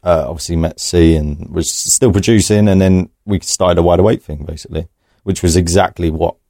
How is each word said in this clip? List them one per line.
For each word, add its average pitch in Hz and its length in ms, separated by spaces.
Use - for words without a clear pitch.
uh, 82 240
obviously 85 280
met 82 240
C 82 360
and 76 380
was 82 180
still - 400
producing, 104 560
and 95 140
then 92 280
we 101 160
started 90 360
the 85 60
Wide 87 160
Awake 104 240
thing, 73 220
basically, 80 420
which 98 200
was 87 120
exactly 87 540
what 80 260